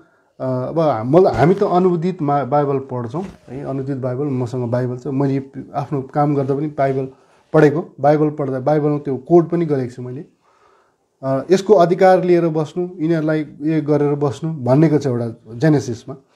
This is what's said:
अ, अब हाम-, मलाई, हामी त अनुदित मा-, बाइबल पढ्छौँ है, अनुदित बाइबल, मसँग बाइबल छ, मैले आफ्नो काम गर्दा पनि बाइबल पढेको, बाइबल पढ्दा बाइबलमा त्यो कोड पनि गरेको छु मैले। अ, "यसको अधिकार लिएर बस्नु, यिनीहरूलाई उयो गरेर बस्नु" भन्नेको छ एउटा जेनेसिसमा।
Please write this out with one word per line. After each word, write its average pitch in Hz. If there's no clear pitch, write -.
अ, 131
अब 147
हाम-, 127
मलाई, 180
हामी 135
त 196
अनुदित 175
मा-, 143
बाइबल 139
पढ्छौँ 131
है, 131
अनुदित 139
बाइबल, 127
मसँग 127
बाइबल 123
छ, 123
मैले 135
आफ्नो 135
काम 147
गर्दा 139
पनि 151
बाइबल 139
पढेको, 151
बाइबल 151
पढ्दा 135
बाइबलमा 147
त्यो 139
कोड 165
पनि 170
गरेको 135
छु 127
मैले। 123
अ, 135
"यसको 196
अधिकार 185
लिएर 175
बस्नु, 160
यिनीहरूलाई 156
उयो 156
गरेर 147
बस्नु" 147
भन्नेको 147
छ 143
एउटा 117
जेनेसिसमा। 131